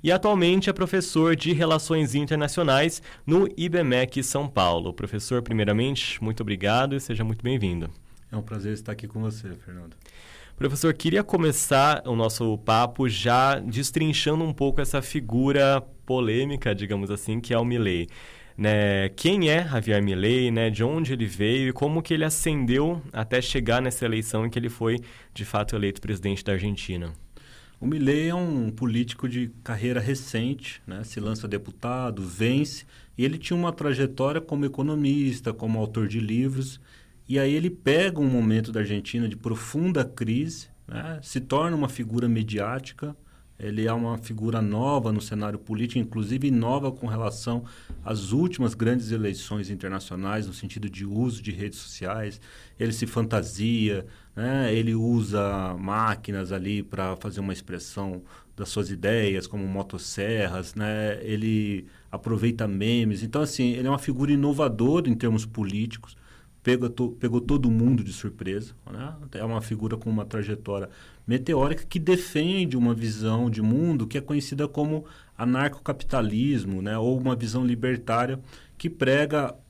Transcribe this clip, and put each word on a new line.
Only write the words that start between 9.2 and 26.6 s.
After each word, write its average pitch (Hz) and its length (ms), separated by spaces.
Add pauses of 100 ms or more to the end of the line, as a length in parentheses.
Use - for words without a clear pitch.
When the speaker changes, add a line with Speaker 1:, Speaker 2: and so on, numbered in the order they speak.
Speaker 2:
você, 110 300 (140)
Fernando. 87 300 (600)
Speaker 1:
Professor, 143 380
queria 165 280
começar 151 840
o 120 100
nosso 110 420
papo 120 500
já 120 520
destrinchando 151 800
um 160 100
pouco 139 280
essa 135 200
figura 135 800 (240)
polêmica, 127 680
digamos 98 340
assim, 110 300
que 117 160
é 117 40
o 113 60
Milei. 101 440 (520)
Né? 101 500
Quem 175 380
é 165 200
Javier 107 340
Milei, 107 480
né? 113 180
De 104 140
onde 139 300
ele 117 140
veio 110 420
e 127 40
como 151 300
que 160 100
ele 156 120
ascendeu 151 760 (120)
até 113 280
chegar 120 400
nessa 127 240
eleição 110 400
em 117 60
que 123 80
ele 120 100
foi, 117 300 (340)
de 104 120
fato, 107 320
eleito 101 240
presidente 98 420
da 101 120
Argentina? 90 580 (680)